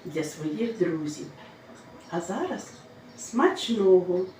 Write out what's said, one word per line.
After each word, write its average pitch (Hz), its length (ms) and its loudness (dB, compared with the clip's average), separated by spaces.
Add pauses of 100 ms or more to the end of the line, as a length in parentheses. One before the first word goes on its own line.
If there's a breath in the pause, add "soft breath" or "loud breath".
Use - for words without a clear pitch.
для 156 200 -4
своїх 185 540 -4
друзів. 156 480 -2 (840)
А 170 100 -2
зараз 254 500 -6 (480)
смачного 190 1000 4 (200)